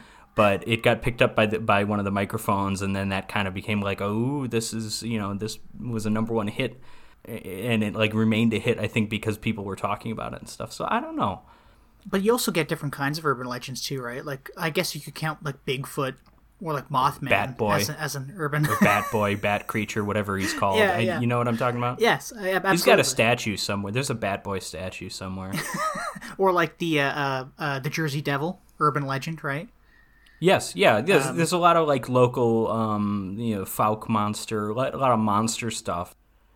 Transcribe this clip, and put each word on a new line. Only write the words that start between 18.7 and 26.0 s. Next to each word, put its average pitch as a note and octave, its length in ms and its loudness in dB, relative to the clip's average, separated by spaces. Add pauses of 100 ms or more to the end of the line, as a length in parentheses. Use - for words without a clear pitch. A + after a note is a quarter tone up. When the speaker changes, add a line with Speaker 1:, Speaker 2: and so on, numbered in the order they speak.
Speaker 1:
Bat G#2 320 4
Boy, G#2 240 2
Bat G#2 320 0
Creature, G#2+ 380 -2
whatever G2+ 320 -2
he's G2 160 -2
called. G2 240 2
Speaker 2:
<laughs> - 20 4
Yeah, F#3+ 140 4
Speaker 1:
I, - 60 0
Speaker 2:
yeah. - 200 0
Speaker 1:
you A#2+ 80 0
know A#2+ 120 2
what A#2+ 100 0
I'm A#2 80 0
talking A#2+ 220 0
about? B2 200 -2
Speaker 2:
Yes, G#3 400 2
I, F#3+ 120 -2
ab-, F#3 160 0
Speaker 1:
He's F#3+ 180 4
got G#3 120 8
a - 20 6
Speaker 2:
absolutely. C3 40 6
Speaker 1:
statue A2+ 540 2
somewhere. G2+ 340 -4
There's C3 200 -2
a A#2 40 -4
Bat G2+ 300 -4
Boy G2 140 -4
statue F#2 500 -10
somewhere. F#2+ 420 -8 (420)
Speaker 2:
<laughs> C#5+ 440 -10